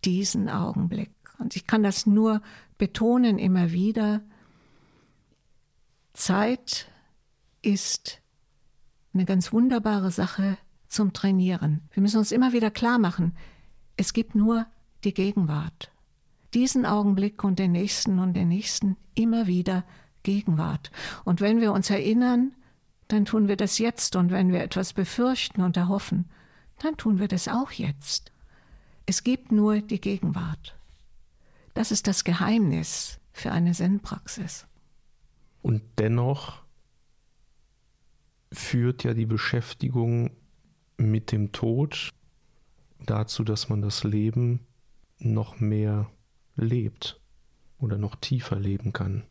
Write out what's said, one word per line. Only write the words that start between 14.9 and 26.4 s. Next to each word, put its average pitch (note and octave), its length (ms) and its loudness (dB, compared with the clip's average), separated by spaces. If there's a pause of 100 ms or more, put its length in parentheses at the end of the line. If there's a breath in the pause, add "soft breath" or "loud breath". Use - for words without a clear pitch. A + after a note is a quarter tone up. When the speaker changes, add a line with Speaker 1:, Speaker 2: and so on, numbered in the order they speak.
Speaker 1:
die G3+ 100 0
Gegenwart. D#3+ 760 -2 (640)
Diesen B3 320 2
Augenblick G3+ 580 2
und F#3+ 140 2
den F#3+ 140 2
nächsten F#3 460 0
und F#3 160 0
den F3+ 140 2
nächsten, F#3+ 480 0 (180)
immer A3+ 320 2
wieder F3+ 380 0 (380 soft breath)
Gegenwart. E3 680 -2 (340 loud breath)
Und F3+ 160 2
wenn G#3+ 200 4
wir G#3+ 120 2
uns G3 180 0
erinnern, A#3+ 640 2 (540 soft breath)
dann G#3+ 160 4
tun G#3+ 240 2
wir G3+ 80 2
das G3 220 -2
jetzt. - 380 0
Und F3 140 4
wenn F#3 220 2
wir E3+ 80 2
etwas F3+ 320 -4
befürchten A#3+ 680 -2
und F3+ 140 2
erhoffen, F3+ 540 -2 (480 soft breath)